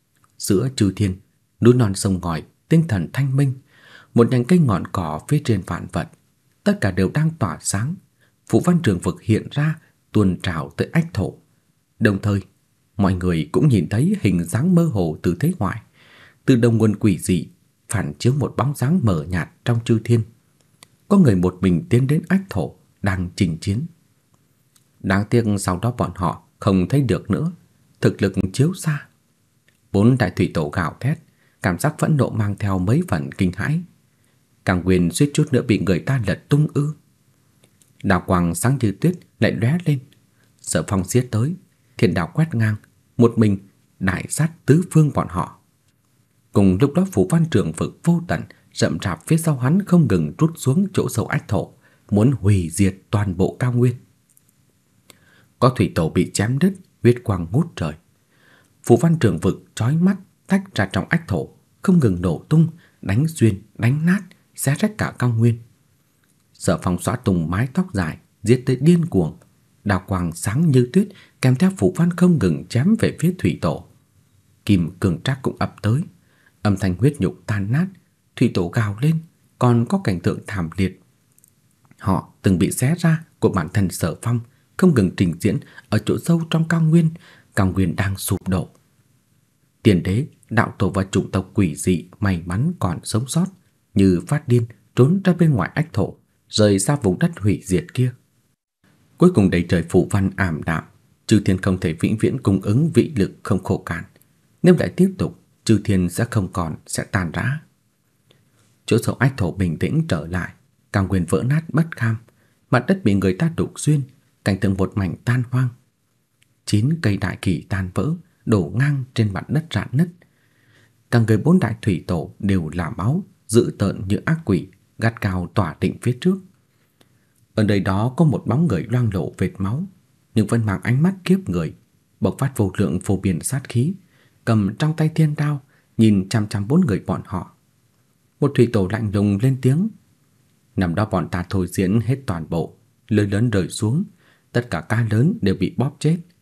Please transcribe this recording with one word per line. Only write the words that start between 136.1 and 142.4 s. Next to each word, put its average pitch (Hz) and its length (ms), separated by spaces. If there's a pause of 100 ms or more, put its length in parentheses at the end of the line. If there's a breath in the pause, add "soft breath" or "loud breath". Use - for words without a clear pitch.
chằm 107 180
chằm 101 200
bốn 156 140
người 110 180
bọn 80 260
họ. - 260 (880)
Một 139 160
thủy 117 180
tổ 95 180
lạnh 107 220
lùng 101 280
lên 131 200
tiếng: 156 280 (840)
"Năm 87 200
đó 101 100
bọn 82 240
ta 87 200
thôi 92 200
diễn 98 320
hết 127 240
toàn 82 240